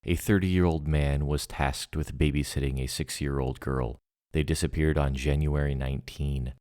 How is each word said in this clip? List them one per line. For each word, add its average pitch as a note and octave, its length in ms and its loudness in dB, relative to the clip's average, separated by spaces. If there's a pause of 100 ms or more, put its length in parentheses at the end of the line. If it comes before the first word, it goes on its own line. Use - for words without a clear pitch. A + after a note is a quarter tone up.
A E2+ 120 2
thirty-year-old F2+ 720 4
man D2 380 2
was C#2+ 200 -2
tasked - 480 -4
with D2+ 220 -4
babysitting C#2 640 0
a C2 40 -2
six-year-old C#2 760 -4
girl. B1 400 -4 (320)
They D#2 100 0
disappeared D#2 540 0
on C#2+ 180 2
January C#2+ 600 0
nineteen. C2+ 880 -4